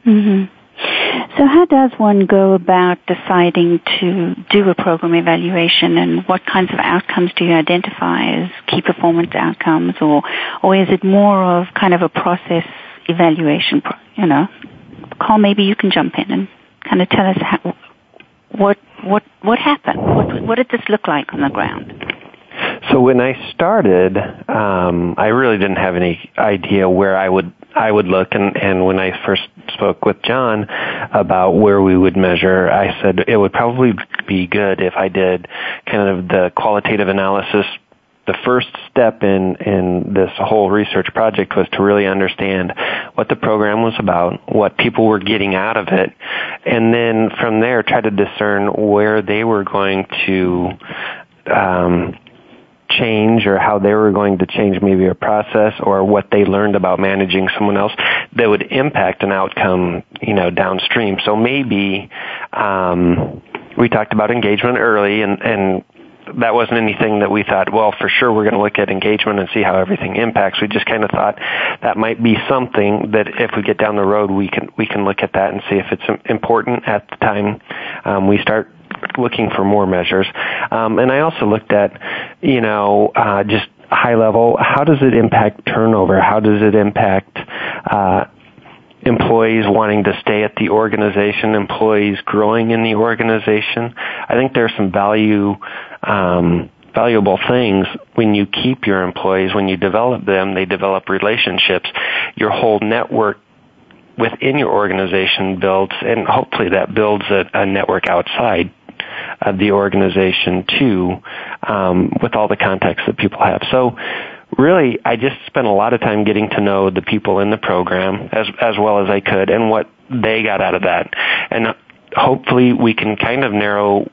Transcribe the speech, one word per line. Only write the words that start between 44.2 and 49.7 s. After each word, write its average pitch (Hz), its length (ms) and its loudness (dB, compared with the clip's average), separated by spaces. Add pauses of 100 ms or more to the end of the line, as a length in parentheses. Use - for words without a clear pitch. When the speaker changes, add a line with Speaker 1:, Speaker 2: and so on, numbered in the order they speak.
Speaker 2:
what 104 240 2
people 113 300 0
were 107 120 2
getting 98 360 -2
out 107 220 -2
of 98 100 -4
it, - 240 -2 (540)
and 117 280 2
then 113 360 0 (100)
from 110 220 0
there 117 220 0
try - 180 0
to 110 100 -2
discern 101 560 0
where 107 540 2
they 104 220 -2
were 110 200 0
going 98 420 -2 (200)